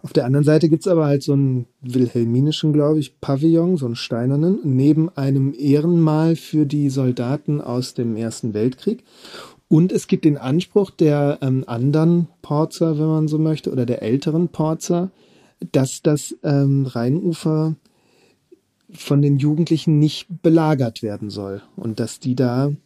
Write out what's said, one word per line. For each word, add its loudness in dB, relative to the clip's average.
Auf -14
der 2
anderen 2
Seite 4
gibt's 2
aber 2
halt 2
so -2
einen 0
wilhelminischen, 0
glaub 2
ich, -6
Pavillon, 2
so -4
einen -4
steinernen, -2
neben 2
einem 0
Ehrenmal 2
für -2
die -2
Soldaten -2
aus -6
dem -4
Ersten -6
Weltkrieg. -2
Und 4
es -4
gibt -2
den 4
Anspruch 0
der, 2
ähm, -2
anderen 0
Porzer, -2
wenn 0
man 0
so -2
möchte, -2
oder -2
der -4
älteren -2
Porzer, -4
dass -2
das, -2
ähm, 0
Rheinufer -2
von 0
den 2
Jugendlichen 0
nicht 0
belagert 2
werden -8
soll -10
und -8
dass -6
die -4
da 0